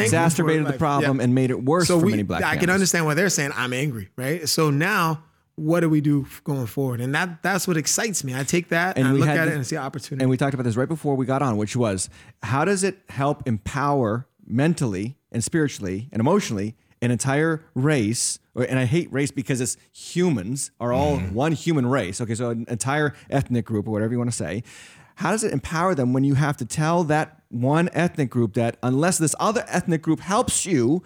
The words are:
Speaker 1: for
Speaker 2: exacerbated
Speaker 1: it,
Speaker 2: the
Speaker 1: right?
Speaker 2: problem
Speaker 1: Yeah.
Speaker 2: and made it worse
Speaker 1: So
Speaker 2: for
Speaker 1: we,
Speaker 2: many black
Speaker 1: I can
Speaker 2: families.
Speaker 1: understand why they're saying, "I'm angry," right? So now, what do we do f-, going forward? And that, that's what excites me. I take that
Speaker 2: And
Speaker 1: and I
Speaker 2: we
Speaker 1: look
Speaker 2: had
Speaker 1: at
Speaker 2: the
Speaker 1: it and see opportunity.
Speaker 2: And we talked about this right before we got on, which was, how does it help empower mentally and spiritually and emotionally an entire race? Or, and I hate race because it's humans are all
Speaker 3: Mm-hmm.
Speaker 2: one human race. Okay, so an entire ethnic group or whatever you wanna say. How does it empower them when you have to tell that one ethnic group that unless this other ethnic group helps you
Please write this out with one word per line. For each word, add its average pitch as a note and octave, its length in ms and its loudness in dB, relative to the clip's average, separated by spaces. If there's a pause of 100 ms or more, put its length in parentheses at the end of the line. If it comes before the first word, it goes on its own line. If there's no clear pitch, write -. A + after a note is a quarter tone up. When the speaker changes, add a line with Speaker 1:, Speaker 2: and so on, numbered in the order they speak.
Speaker 1:
for E3 60 2
Speaker 2:
exacerbated E3 460 4
Speaker 1:
it, - 20 2
Speaker 2:
the C#3+ 80 -2
Speaker 1:
right? C3 80 -4
Speaker 2:
problem C#3+ 380 2
Speaker 1:
Yeah. A#2 80 0
Speaker 2:
and B2 100 4
made C3 140 4
it A2 160 -2
worse E3 240 4
Speaker 1:
So F3 100 6
Speaker 2:
for D#3+ 60 4
Speaker 1:
we, A2 60 4
Speaker 2:
many G#2+ 120 0
black F2+ 200 -2
Speaker 1:
I D#3 80 2
can D#3+ 100 0
Speaker 2:
families. F3+ 140 2
Speaker 1:
understand F3 300 2
why D3+ 80 2
they're F3+ 160 2
saying, D3 280 -2
"I'm B2 160 -4
angry," B2 420 -4
right? C#3+ 320 -4
So D#3 220 2
now, D#3+ 560 0 (300)
what D#3+ 260 2
do E3 80 4
we D#3 100 4
do D3 260 2
f-, - 200 -18
going C3+ 200 -2
forward? B2 360 -4
And C3 120 -2
that, E3+ 300 -2
that's F#3 240 0
what F3 80 2
excites F#3+ 480 -2
me. C3 100 -4
I C3+ 120 -2
take F3 240 -2
that F3 260 0
Speaker 2:
And - 100 -2
Speaker 1:
and - 40 4
I C3+ 60 4
Speaker 2:
we C#3 40 4
Speaker 1:
look - 80 6
Speaker 2:
had D3+ 120 2
Speaker 1:
at D#3+ 80 2
Speaker 2:
the D#3 40 0
Speaker 1:
it D3+ 60 -2
and C3 100 -4
see D#3 80 -4
opportunity. C3+ 480 -6
Speaker 2:
And C3 60 4
we B2+ 80 4
talked C#3 160 0
about B2+ 100 -2
this A2+ 140 0
right C3 100 0
before D3+ 300 -2
we C3 80 0
got C3+ 160 0
on, A#2+ 160 2
which G#2 180 -2
was, G#2 320 0 (340)
how C3+ 220 0
does F#3+ 180 2
it F#3+ 180 0 (100)
help C#3 360 -2
empower C3 840 -2 (200)
mentally B2 720 0 (120)
and A2+ 140 -4
spiritually A#2 720 -4
and A2 80 0
emotionally A#2 560 0 (240)
an A#2+ 100 0
entire D3 520 0 (120)
race? B2+ 640 0 (160)
Or, B2+ 80 -2
and B2+ 160 -2
I B2+ 60 2
hate D3+ 280 0
race C3+ 180 -2
because B2+ 300 -4
it's A#2 160 -6 (140)
humans C3+ 800 -2 (100)
are A#2+ 100 -2
all C#3+ 260 2
Speaker 3:
Mm-hmm. F2+ 160 -4
Speaker 2:
one C#3+ 200 0
human D3+ 320 0
race. A#2 340 0
Okay, A2+ 160 -4
so A#2 140 -4
an A#2 180 -4
entire C#3 460 -2 (160)
ethnic B2 360 0
group G#2+ 220 -2
or A2 40 -4
whatever A2 220 0
you B2 40 -2
wanna A#2+ 160 -2
say. G2 300 -6 (520)
How F3 160 -2
does A3 140 -2
it - 80 -2
empower E3+ 420 0
them B2 180 0
when C3 120 2
you C#3 100 2
have D3 220 0
to A#2+ 80 -8
tell E3 400 0
that D3+ 440 -2
one C#3 440 2
ethnic D3+ 360 0
group A2+ 260 0
that A#2 280 0
unless C#3+ 340 2
this D#3 220 2
other G#3+ 280 0
ethnic D#3+ 340 0
group D#3+ 200 0
helps G#3 440 -2
you D#3 400 2